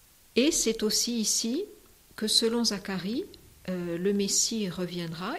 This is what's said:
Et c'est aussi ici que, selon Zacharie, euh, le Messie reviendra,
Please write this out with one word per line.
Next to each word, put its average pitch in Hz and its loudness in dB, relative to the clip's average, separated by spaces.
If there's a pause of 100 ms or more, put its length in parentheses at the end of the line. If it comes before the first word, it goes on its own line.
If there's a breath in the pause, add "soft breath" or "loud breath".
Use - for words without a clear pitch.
(340)
Et 269 6
c'est 226 0
aussi 226 0
ici 233 0 (520)
que, 214 -4
selon 226 4
Zacharie, 202 -2 (440)
euh, 175 -4
le 185 2
Messie 202 0
reviendra, 175 -4